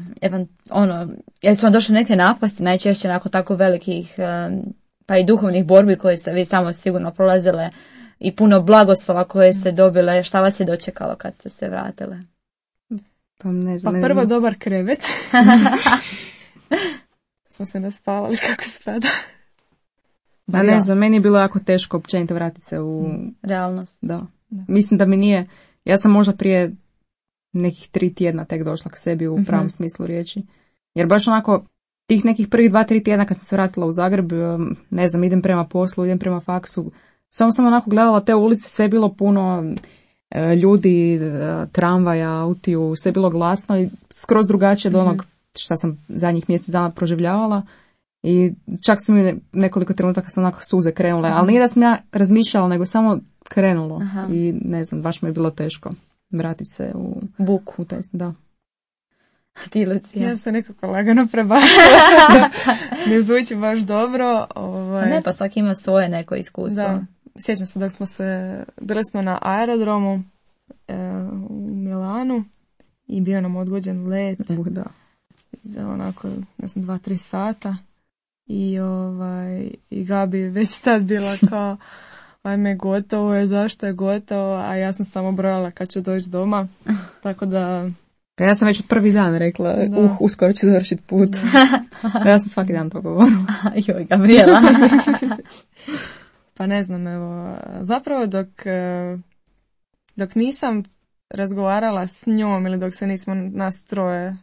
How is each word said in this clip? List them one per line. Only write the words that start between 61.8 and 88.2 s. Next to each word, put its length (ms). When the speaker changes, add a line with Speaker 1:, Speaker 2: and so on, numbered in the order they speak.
Speaker 3:
<laughs> 0
Ne 140
zvuči 340
baš 220
dobro, 720
ovaj. 500
Speaker 1:
Pa 60
ne, 140
pa 100
svaki 280
ima 140
svoje 340
neko 260
iskustvo. 420
Speaker 3:
Da. 280
Sjećam 300
se 120
dok 140
smo 140
se, 500
bili 240
smo 180
na 200
aerodromu, 800
e, 80
u 180
Milanu 800
i 140
bio 200
nam 160
odgođen 500
let. 340
Speaker 2:
Uh, 160
da. 180
Speaker 3:
Za 340
onako, 400
ne 100
znam, 160
dva, 140
tri 200
sata. 580
I, 320
ovaj, 920
i 140
Gabi 340
je 120
već 280
tad 240
bila 380
kao, 360
<laughs> 340
„Ajme, 320
gotovo 580
je, 120
zašto 400
je 80
gotovo?” 640
A 200
ja 160
sam 140
samo 260
brojala 380
kad 180
ću 120
doći 300
doma. 380
Speaker 1:
<laughs> 380
Speaker 3:
Tako 240
da 440